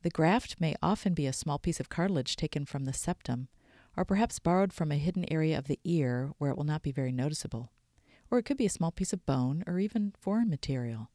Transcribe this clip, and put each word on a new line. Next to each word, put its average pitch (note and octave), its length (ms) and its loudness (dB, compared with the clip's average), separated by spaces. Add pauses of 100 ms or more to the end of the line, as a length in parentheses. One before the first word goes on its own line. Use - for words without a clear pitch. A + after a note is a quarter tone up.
The E3+ 80 -2
graft E3+ 520 2
may D#3+ 200 0
often F#3 320 2
be D3 140 0
a C3 60 -2
small C#3+ 260 -2
piece - 220 -2
of - 80 -6
cartilage E3+ 480 0
taken D3+ 280 -2
from C#3 200 -6
the C3 80 -2
septum, B2+ 560 -4 (480)
or F3+ 80 0
perhaps G#3 340 2
borrowed F#3 320 4
from D3+ 220 -2
a C#3+ 40 0
hidden F3 340 0
area D#3+ 260 2
of C#3 100 -4
the C#3+ 160 0
ear C3+ 540 2
where C#3+ 140 2
it - 60 -2
will D3 60 -2
not D3+ 180 0
be C#3 120 -4
very C3 180 0
noticeable. B2+ 640 -4 (580)
Or B3 80 4
it A3+ 40 -2
could C#4 140 -2
be A#3+ 80 2
a G3 40 4
small E3 220 0
piece - 200 -4
of F#3+ 140 -6
bone C3+ 420 2
or F3 100 -2
even G#3 400 0
foreign A3 320 0
material. B2 640 -4